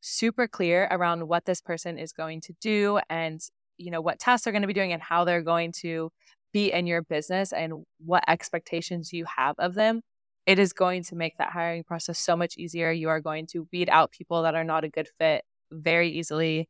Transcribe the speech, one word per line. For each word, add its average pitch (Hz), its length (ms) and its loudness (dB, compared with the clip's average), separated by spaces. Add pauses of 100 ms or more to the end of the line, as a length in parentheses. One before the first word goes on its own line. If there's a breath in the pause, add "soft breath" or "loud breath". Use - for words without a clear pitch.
super 233 460 -2
clear 180 440 2
around 170 360 0
what 170 180 0
this 185 160 -2
person 170 360 -8
is 165 140 -12
going 160 300 -10
to - 180 -18
do 208 400 2 (100)
and, 160 300 -4 (380)
you 175 120 -12
know, 165 120 -4
what 165 180 -2
tasks 247 240 2
they're 226 100 -2
gonna 202 140 0
be 190 60 -2
doing 190 180 0
and 165 100 -4
how 170 220 2
they're 175 180 2
going 170 300 0
to 165 400 -6 (400 soft breath)
be 208 200 2
in 175 160 0
your 170 140 0
business 180 520 -2
and 160 320 -6 (200)
what 175 220 4
expectations 165 880 -2
you 170 120 -6
have 139 340 0
of 180 160 -2
them, 226 260 2 (440)
it 190 140 6
is 196 140 6
going 180 300 2
to 170 120 -12
make 165 220 -4
that - 140 -2
hiring 170 320 -4
process 170 360 -8
so 175 160 2
much 170 220 -2
easier. 165 340 -2
You 160 180 -2
are 156 120 0
going 156 260 -6
to 165 240 -8
weed 175 180 0
out 156 220 8
people 170 320 -2
that 160 120 2
are 160 80 0
not 160 200 0
a 156 60 -4
good 156 180 -6 (100)
fit 160 260 2 (280)
very 165 380 2
easily. 160 600 -2